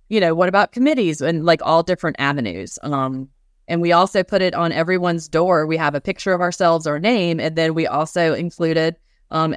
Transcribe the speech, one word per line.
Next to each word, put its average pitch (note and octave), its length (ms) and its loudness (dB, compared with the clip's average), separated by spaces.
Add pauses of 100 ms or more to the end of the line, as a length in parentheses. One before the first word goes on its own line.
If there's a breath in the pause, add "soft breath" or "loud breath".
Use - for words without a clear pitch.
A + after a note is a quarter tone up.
you - 120 0
know, E3 160 2
what F3+ 120 2
about G3 220 2
committees A#3+ 500 0
and, D#3+ 240 -2
like, E3 180 4
all E3 200 2
different E3+ 380 -2
avenues. A#2 600 -4
Um, C3 460 -4 (380)
and E3+ 160 -2
we E3+ 80 2
also F#3 320 4
put F#3+ 180 0
it F#3 140 0
on E3+ 160 -2
everyone's E3+ 580 -2
door. E3 380 2
We D#3+ 120 -2
have D3 180 -2
a C#3 40 -4
picture F#3+ 320 -4
of F3 80 0
ourselves, E3+ 460 0
our D3+ 140 -2
name, F3 400 0
and D#3+ 160 -4
then D#3+ 180 0
we D#3+ 140 0
also D#3+ 460 0
included, D#3+ 600 -2 (340)
um, D#3+ 260 0